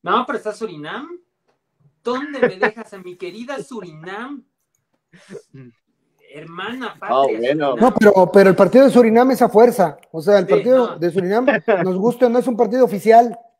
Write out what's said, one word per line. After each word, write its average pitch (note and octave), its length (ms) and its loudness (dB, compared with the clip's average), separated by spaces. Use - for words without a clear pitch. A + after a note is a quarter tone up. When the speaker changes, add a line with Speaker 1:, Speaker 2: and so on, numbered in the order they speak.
Speaker 1:
No, G#3+ 240 -4
pero B3 120 -8
está G#3 160 -10
Surinam. A3 640 -14
¿Dónde C4 380 -8
me G#3+ 160 -2
dejas G#3+ 380 -8
a G3 40 -18
mi F3+ 180 -18
querida A3+ 460 -14
Surinam? G3+ 800 -16
Hermana F#3+ 680 -14
patria, G#3 120 -12
Speaker 2:
Ah, C3+ 160 0
bueno. C#3+ 340 -2
Speaker 1:
Surinam. A#2+ 60 -6
Speaker 3:
No, B3 160 2
pero, F#3+ 380 4
pero G3 160 6
el F#3 80 2
partido A3+ 300 4
de A#3 40 4
Surinam A#3 420 4
es B3 100 0
a A3+ 80 2
fuerza, G3+ 480 2
o D#3+ 100 -10
sea, G3+ 160 4
el F#3 80 0
Speaker 1:
Sí, G3 80 0
Speaker 3:
partido A#3+ 380 0
Speaker 1:
no. E3+ 60 -16
Speaker 3:
de E3+ 120 -2
Surinam, G3 360 -2
nos F#3 140 -2
guste A#3+ 260 0
o A#3+ 60 2
no, A#3+ 80 0
es - 80 -2
un A#3+ 100 -4
partido A#3+ 300 2
oficial A3+ 520 2